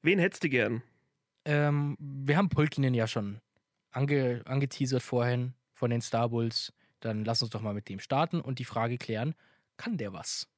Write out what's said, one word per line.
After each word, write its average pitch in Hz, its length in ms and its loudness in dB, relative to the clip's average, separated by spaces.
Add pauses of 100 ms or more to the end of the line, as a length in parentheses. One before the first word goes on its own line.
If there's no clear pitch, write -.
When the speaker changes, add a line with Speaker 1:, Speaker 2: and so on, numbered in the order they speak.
Speaker 1:
Wen 190 160 4
hättest 180 260 2
du 160 40 2
gern? 113 340 2 (640)
Speaker 2:
Ähm, 147 560 2
wir 139 360 0
haben 196 120 4
Pulkkinen 143 460 2
ja 113 120 2
schon 104 340 -4 (520)
ange-, 131 540 2
angeteasert 131 560 0
vorhin 123 520 0 (180)
von 120 180 0
den 117 120 2
Starbulls. 117 680 0 (280)
Dann 107 240 -4
lass 113 180 0
uns 113 80 -2
doch 104 100 -6
mal 107 140 -4
mit 104 140 -8
dem 98 120 -8
starten 160 400 0
und 131 180 -6
die 127 60 -6
Frage 123 340 -2
klären, 117 360 -2 (420)
kann 233 200 -6
der 107 160 -4
was? - 460 -8